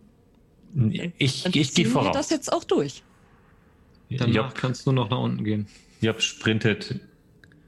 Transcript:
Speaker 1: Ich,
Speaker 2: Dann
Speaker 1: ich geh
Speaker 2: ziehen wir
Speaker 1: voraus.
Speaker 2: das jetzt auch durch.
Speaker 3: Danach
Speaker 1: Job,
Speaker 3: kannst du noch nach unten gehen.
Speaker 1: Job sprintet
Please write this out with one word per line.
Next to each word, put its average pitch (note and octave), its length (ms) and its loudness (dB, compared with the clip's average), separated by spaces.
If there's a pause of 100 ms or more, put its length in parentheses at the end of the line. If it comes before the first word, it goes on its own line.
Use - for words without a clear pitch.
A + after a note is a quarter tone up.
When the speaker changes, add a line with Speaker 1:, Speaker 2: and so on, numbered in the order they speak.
(1160)
Speaker 1:
Ich, C3+ 260 0
Speaker 2:
Dann F3+ 80 0
Speaker 1:
ich - 0 -
geh D#3 120 2
Speaker 2:
ziehen - 220 2
wir A3+ 60 2
Speaker 1:
voraus. - 240 2
Speaker 2:
das D4 140 -2
jetzt - 220 -2
auch E4+ 120 -2
durch. D3 400 -2 (1080)
Speaker 3:
Danach A#2+ 260 0
Speaker 1:
Job, B2+ 200 0
Speaker 3:
kannst - 300 -4
du C#3 60 4
noch B2 180 2
nach B2+ 100 0
unten B2 240 -2
gehen. G#2 240 -2 (340)
Speaker 1:
Job A2 200 0
sprintet - 800 0 (680)